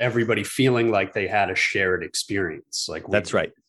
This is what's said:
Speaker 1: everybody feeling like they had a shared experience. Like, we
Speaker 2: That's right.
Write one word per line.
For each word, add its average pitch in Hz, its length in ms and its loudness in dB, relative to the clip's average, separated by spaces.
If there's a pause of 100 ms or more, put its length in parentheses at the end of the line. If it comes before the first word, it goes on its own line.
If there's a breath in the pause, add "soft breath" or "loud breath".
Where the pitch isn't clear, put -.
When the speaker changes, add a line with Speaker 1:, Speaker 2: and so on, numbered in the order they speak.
Speaker 1:
everybody 113 420 2
feeling 123 480 2
like 95 220 0
they 101 120 -2
had 98 240 2
a 92 60 -4
shared 92 480 0
experience. 82 840 -6
Like, 80 180 -10
we - 60 -6
Speaker 2:
That's 101 200 0
right. 85 200 0 (160)